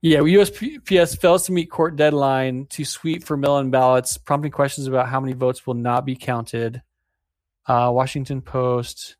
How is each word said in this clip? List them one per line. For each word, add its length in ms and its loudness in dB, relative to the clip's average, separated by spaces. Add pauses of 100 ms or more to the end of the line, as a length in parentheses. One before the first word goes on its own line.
Yeah, 200 4
U 180 6
S 100 2
P 480 -2
S 160 4
fails 320 4
to 60 -4
meet 180 -2
court 260 -2
deadline 720 2
to 140 -8
sweep 400 -6
for 120 -6
mail-in 340 0
ballots, 480 2
prompting 320 -2
questions 380 -2
about 200 0
how 120 -4
many 120 -6
votes 340 -2
will 80 -4
not 300 -2
be 120 -6
counted. 680 -6 (840)
Uh, 280 2
Washington 480 -2
Post. 760 -4